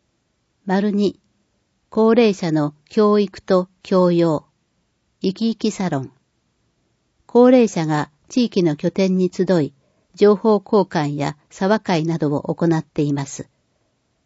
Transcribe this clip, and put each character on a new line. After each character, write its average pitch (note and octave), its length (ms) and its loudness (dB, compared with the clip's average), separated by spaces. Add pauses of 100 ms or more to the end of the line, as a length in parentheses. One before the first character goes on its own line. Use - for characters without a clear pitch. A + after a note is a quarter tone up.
(640)
丸 G3+ 260 -2
二、 G3+ 300 -2 (680)
高 A3 240 2
齢 A3+ 200 4
者 F3 180 -6
の D3+ 220 -2 (160)
教 G#3 280 2
育 G#3 240 -4
と F#3 280 0 (120)
教 F3+ 300 2
養。 E3+ 340 0 (760)
生 F#3+ 120 -4
き A3+ 180 -4
生 G#3+ 40 -6
き G#3+ 160 -4
サ F#3 180 -6
ロ C#3 120 -4
ン。 B2 100 -14 (1120)
高 B3 240 4
齢 B3 200 4
者 E3 160 -4
が D3+ 260 -4 (160)
地 B3 180 -2
域 G#3 180 -2
の D3+ 120 0
拠 F3 160 -4
点 F#3+ 240 -2
に F#3 160 0
集 F#3 140 -2 (160)
い、 C3+ 120 -4 (420)
情 G#3 200 4
報 G#3 300 0
交 G#3 160 2
換 D3 340 -4
や D3 220 -6 (120)
茶 F#3+ 200 -4
話 G#3+ 100 0
会 E3 260 -2
な E3 120 -4
ど D3+ 180 -2
を - 60 -4 (120)
行 F3 120 -2
っ E3 180 0
て - 200 -6
い C#3+ 100 -2
ま C#3 120 -6
す。 - 240 -18 (760)